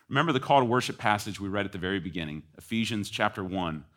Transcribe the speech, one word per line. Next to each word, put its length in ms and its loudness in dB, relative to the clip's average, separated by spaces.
Remember 240 4
the 80 2
call 200 4
to 40 6
worship 320 2
passage 420 0
we 120 -6
read 160 0
at 60 -10
the 60 -8
very 220 -2
beginning, 420 -6
Ephesians 540 -2
chapter 340 0
one, 400 -4